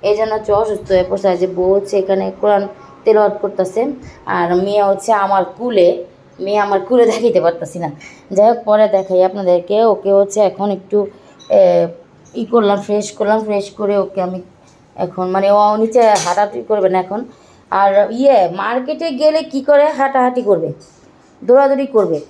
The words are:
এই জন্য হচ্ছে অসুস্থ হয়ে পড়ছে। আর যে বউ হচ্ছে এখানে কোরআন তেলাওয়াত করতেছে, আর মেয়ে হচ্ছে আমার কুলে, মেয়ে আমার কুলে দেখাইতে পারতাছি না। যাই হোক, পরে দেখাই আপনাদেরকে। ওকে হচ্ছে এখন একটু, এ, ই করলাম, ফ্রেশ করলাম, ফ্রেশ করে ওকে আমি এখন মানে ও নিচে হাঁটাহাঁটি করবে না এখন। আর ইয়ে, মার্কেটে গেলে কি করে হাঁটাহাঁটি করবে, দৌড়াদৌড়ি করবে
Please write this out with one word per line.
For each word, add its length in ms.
এই 160
জন্য 180
হচ্ছে 180
অসুস্থ 380
হয়ে 180
পড়ছে। 200
আর 80
যে 100
বউ 260
হচ্ছে 240
এখানে 340
কোরআন 260
তেলাওয়াত 360
করতেছে, 500
আর 300
মেয়ে 280
হচ্ছে 300
আমার 320
কুলে, 480
মেয়ে 200
আমার 200
কুলে 260
দেখাইতে 360
পারতাছি 380
না। 120
যাই 180
হোক, 140
পরে 240
দেখাই 360
আপনাদেরকে। 600
ওকে 280
হচ্ছে 280
এখন 320
একটু, 360
এ, 380
ই 100
করলাম, 360
ফ্রেশ 300
করলাম, 320
ফ্রেশ 280
করে 260
ওকে 240
আমি 200
এখন 340
মানে 220
ও 260
নিচে 240
হাঁটাহাঁটি 680
করবে 220
না 100
এখন। 260
আর 420
ইয়ে, 380
মার্কেটে 600
গেলে 320
কি 180
করে 280
হাঁটাহাঁটি 520
করবে, 320
দৌড়াদৌড়ি 420
করবে 340